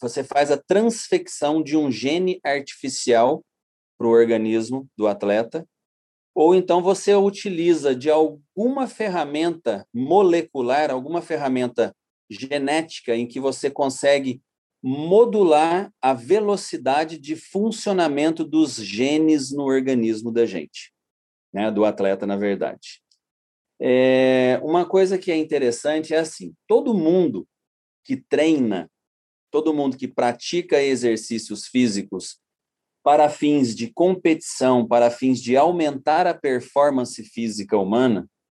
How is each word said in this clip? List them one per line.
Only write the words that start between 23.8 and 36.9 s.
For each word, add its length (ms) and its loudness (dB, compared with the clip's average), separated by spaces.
É, 800 4
uma 240 0
coisa 320 2
que 140 -4
é 40 0
interessante 800 -2
é 40 4
assim: 360 -6
todo 280 2
mundo 520 2
que 120 -6
treina, 720 0
todo 240 0
mundo 220 -2
que 100 -10
pratica 760 -2
exercícios 840 -2
físicos 720 -2
para 280 4
fins 440 0
de 160 -8
competição, 960 0
para 240 4
fins 300 -2
de 160 0
aumentar 720 0
a 80 -2
performance 920 -2